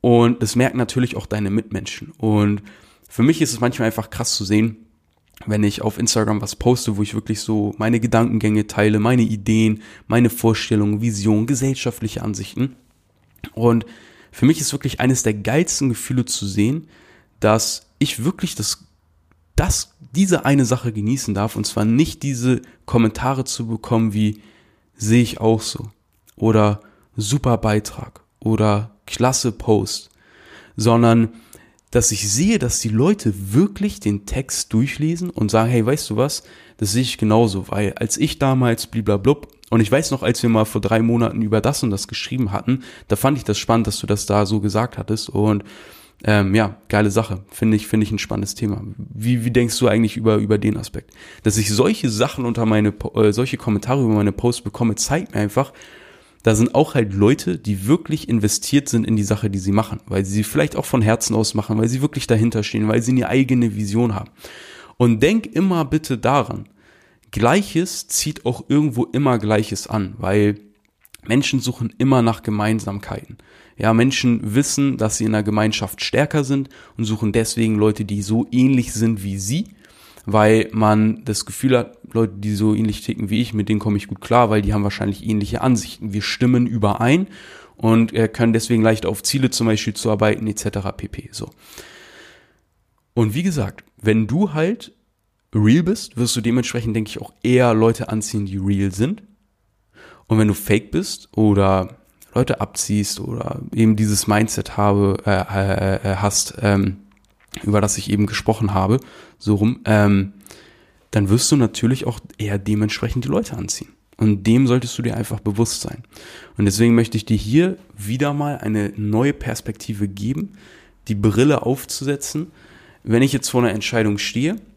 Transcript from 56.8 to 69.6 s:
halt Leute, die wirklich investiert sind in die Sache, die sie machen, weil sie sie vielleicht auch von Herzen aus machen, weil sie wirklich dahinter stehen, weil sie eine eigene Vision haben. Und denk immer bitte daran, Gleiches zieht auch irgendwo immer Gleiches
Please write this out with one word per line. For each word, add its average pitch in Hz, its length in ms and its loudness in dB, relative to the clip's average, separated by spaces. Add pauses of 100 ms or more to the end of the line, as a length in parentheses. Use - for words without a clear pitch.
halt 107 180 0
Leute, 131 440 2
die 98 300 -6
wirklich 156 420 -2
investiert 127 600 0
sind 117 160 0
in 113 100 0
die 104 80 0
Sache, 104 260 -2
die 98 100 -4
sie 95 120 -2
machen, 104 340 0
weil 98 180 -2
sie 95 100 -6
sie 104 100 2
vielleicht 151 320 -2
auch - 100 -4
von 123 160 0
Herzen 110 340 2
aus 110 180 0
machen, 107 240 -2
weil 113 120 2
sie 131 120 -2
wirklich 143 260 -4
dahinter 113 360 2
stehen, 107 240 -2
weil 113 140 2
sie 117 100 -2
eine 127 160 2
eigene 127 480 2
Vision 107 400 -2
haben. 98 140 -10 (680)
Und 117 240 4
denk 208 260 2
immer 175 360 0
bitte 143 340 -2
daran, 117 520 -2 (640)
Gleiches 165 760 0
zieht - 380 -6
auch 120 240 -4
irgendwo 139 360 2
immer 131 340 0
Gleiches 107 480 -2